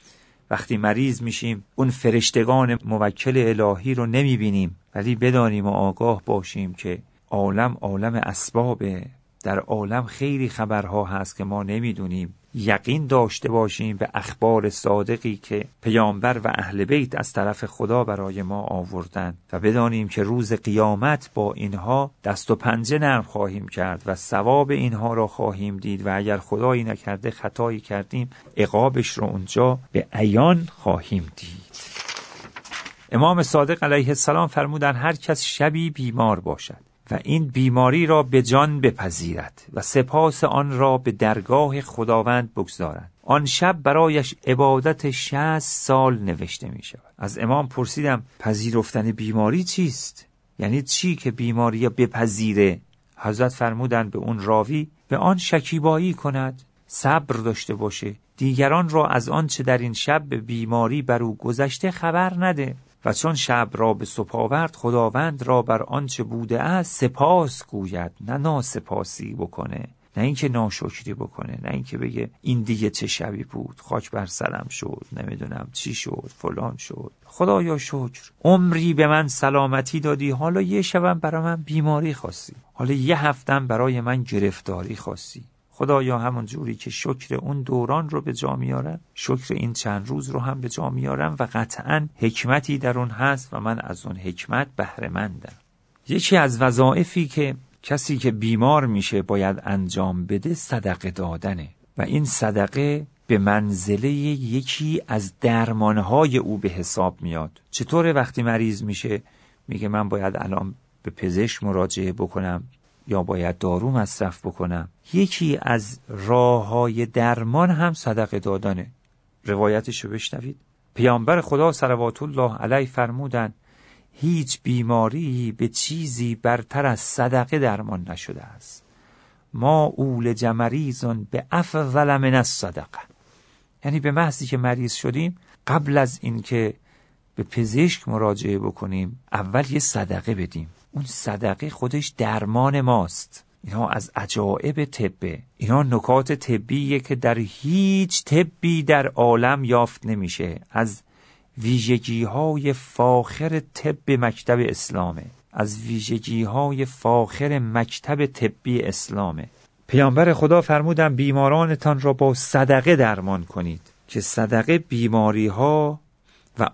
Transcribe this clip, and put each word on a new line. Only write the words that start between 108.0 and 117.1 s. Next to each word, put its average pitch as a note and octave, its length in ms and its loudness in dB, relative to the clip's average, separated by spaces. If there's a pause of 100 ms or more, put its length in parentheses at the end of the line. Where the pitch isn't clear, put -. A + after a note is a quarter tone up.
وقتی B2+ 300 0
مریض A2 400 0
می‌شه G#2 400 -4 (460)
میگه: G#2+ 200 -4
"من G#2+ 200 0
باید F#2+ 280 -2
الان F#2+ 380 -4 (280)
به - 80 -8
پزشک F#2+ 540 -2
مراجعه F#2 480 -2
بکنم F#2 500 -4 (460)
یا G2 140 0
باید F2+ 360 -2
دارو F#2 320 0
مصرف G2+ 560 -2
بکنم؟" F2 420 -4 (240)
یکی F3 500 2
از A#2 360 -2 (100)
راه‌های A#2 960 2
درمان A#2 640 2